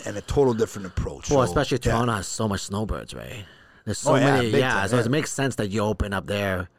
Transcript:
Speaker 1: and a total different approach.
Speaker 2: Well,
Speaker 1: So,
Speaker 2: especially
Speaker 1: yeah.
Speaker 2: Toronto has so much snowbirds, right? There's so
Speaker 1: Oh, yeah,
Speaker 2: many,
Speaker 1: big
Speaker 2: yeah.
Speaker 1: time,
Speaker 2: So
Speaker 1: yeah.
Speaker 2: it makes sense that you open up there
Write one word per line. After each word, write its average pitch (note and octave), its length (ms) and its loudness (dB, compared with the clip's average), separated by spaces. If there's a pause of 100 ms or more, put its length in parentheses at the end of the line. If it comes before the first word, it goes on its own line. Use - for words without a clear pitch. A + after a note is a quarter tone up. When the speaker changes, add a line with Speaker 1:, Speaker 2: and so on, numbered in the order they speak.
Speaker 1:
and G#2 100 -6
a G2+ 60 -6
total C3+ 320 2
different G#2+ 320 -2
approach. - 460 -6
Speaker 2:
Well, C#3+ 80 6
Speaker 1:
So, A#2+ 120 2
Speaker 2:
especially C#3+ 320 0
Speaker 1:
yeah. A#2 100 0
Speaker 2:
Toronto A#2 200 2
has F#2+ 140 -4
so A2 200 -2
much G2 140 -2
snowbirds, F2+ 540 -6
right? B1+ 280 -12 (420)
There's G#2 120 -4
so D#3 160 2
Speaker 1:
Oh, - 20 6
yeah, C3 220 6
Speaker 2:
many, A#2 140 2
Speaker 1:
big - 80 4
Speaker 2:
yeah. - 140 2
Speaker 1:
time, G2 160 0
Speaker 2:
So B2 80 4
Speaker 1:
yeah. A2+ 80 2
Speaker 2:
it A2+ 40 0
makes D3+ 220 0
sense C3+ 240 -2
that G#2+ 140 -2
you G#2+ 120 0
open G#2 320 -2
up F#2+ 140 -4
there G2 520 -2